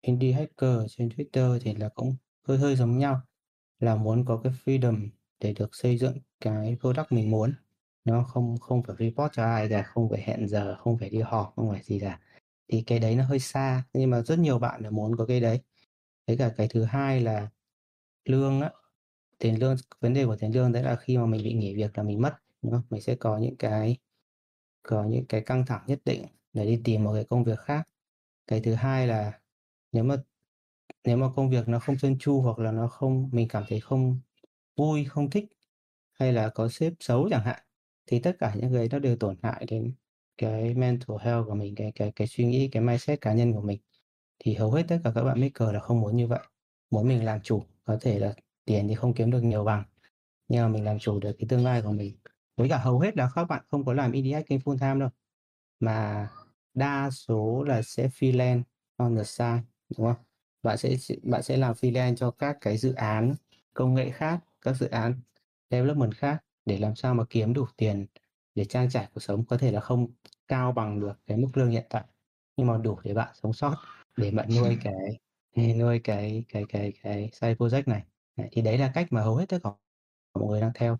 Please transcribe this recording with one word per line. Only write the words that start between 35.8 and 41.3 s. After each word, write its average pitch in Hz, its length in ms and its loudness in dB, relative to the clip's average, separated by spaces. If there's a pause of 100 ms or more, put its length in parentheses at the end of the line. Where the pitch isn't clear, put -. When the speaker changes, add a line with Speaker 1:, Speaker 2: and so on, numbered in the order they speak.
Speaker 1:
hay 131 200 2
là 110 160 2
có 113 200 -2
sếp 165 300 -2
xấu 127 320 2
chẳng 123 120 2
hạn, 123 160 -2 (460)
thì 123 140 2
tất 180 200 -2
cả 107 160 -2
những 123 180 0
cái 117 140 2
đó 139 120 -2
đều 127 180 2
tổn 98 260 -2
hại 113 260 -4
đến 113 240 -4 (440)
cái 110 360 0
mental 123 480 0
health 117 260 0